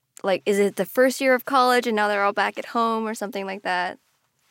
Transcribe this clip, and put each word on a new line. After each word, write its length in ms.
like, 240
is 120
it 180
the 100
first 340
year 140
of 100
college 420
and 100
now 120
they're 160
all 80
back 260
at 80
home 400
or 80
something 300
like 180
that? 360